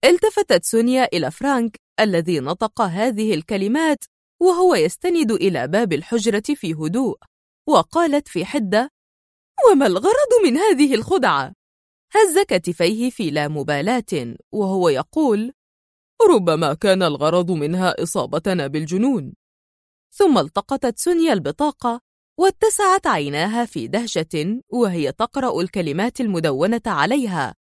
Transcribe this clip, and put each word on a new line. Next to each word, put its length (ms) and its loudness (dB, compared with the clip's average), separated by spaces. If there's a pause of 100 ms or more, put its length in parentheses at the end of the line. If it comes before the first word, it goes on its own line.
التفتت 600 4
سونيا 480 2
إلى 180 -2
فرانك 460 -4 (240)
الذي 400 0
نطق 400 -6
هذه 540 -2
الكلمات 720 -2 (380)
وهو 320 4
يستند 580 0
إلى 360 0
باب 240 0
الحجرة 500 -2 (120)
في 200 -6
هدوء، 420 -4 (520)
وقالت 600 2
في 160 -4
حدة: 460 -2 (800)
وما 160 6
الغرض 460 2 (120)
من 120 4
هذه 380 2
الخدعة؟ 580 0 (600)
هز 260 4
كتفيه 720 0
في 200 -4
لا 180 -2
مبالاة 880 -4 (160)
وهو 360 0
يقول: 640 0 (800)
ربما 440 2
كان 280 0
الغرض 480 0
منها 520 -2
إصابتنا 640 -4
بالجنون. 680 -4 (800)
ثم 240 4
التقطت 600 -2
سونيا 340 0
البطاقة 680 -4 (400)
واتسعت 680 2
عيناها 580 -2
في 240 -8
دهشة 720 -4 (120)
وهي 400 0
تقرأ 480 -4
الكلمات 600 -4
المدونة 680 0
عليها 680 -2 (160)